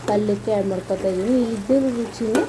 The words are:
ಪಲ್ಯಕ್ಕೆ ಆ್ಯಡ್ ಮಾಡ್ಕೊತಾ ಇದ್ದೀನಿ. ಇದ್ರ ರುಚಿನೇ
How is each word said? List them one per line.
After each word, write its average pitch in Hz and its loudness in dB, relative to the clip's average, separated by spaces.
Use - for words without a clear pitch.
ಪಲ್ಯಕ್ಕೆ 208 0
ಆ್ಯಡ್ 196 0
ಮಾಡ್ಕೊತಾ 190 -2
ಇದ್ದೀನಿ. 208 2
ಇದ್ರ 254 2
ರುಚಿನೇ 226 -2